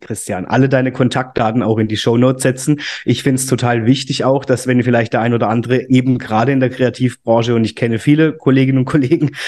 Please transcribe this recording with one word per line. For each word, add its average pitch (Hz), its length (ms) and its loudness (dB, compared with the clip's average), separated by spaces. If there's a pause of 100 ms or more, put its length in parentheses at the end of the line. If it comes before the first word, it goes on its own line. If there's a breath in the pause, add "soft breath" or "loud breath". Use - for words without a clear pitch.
Christian, 95 440 -8
alle 131 220 2
deine 131 240 0
Kontaktdaten 127 720 -2
auch 110 140 0
in 110 100 0
die 107 80 -4
Shownotes 123 480 0
setzen. 139 380 -2 (240 loud breath)
Ich - 180 0
find's 131 220 0
total 120 400 0
wichtig 127 400 0
auch, 135 180 0
dass 123 240 -2
wenn 123 160 2
vielleicht 120 300 0
der 117 80 0
ein 120 120 0
oder 117 140 0
andere 117 420 -2
eben 127 280 2
gerade 117 340 0
in 135 80 0
der 127 100 2
Kreativbranche, 120 840 0
und 113 80 2
ich 107 140 -4
kenne 117 200 -2
viele 151 360 2
Kolleginnen 135 460 2
und 123 60 0
Kollegen, 143 460 0 (160 loud breath)